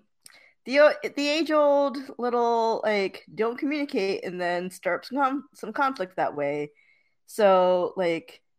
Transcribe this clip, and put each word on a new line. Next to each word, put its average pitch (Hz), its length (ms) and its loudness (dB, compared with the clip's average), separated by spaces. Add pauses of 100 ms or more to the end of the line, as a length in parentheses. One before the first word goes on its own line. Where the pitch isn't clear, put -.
(640)
the 262 160 2
o-, 294 120 8 (220)
the 285 120 -2
age-old 285 680 2 (200)
little, 233 680 0
like, 202 500 -2
don't 226 240 -2
communicate 277 680 -2
and 180 140 -8
then 175 300 -4
start - 360 -6
some 254 120 -8
con-, 277 260 -2 (120)
some 214 180 -12
conflict 269 440 -2
that 147 180 -2
way. 147 360 -4 (540)
So, 185 720 4
like, 170 440 -4 (180)